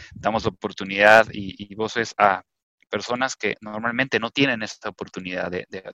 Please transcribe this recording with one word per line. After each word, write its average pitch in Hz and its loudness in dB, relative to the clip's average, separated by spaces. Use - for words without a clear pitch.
damos 107 -2
oportunidad 101 6
y, 101 -10
y 98 -18
voces 110 -4
a 98 4
personas 123 -4
que - -4
normalmente 117 -2
no 113 -6
tienen 131 0
esta - -10
oportunidad 92 -8
de, 90 -8
de, 95 -14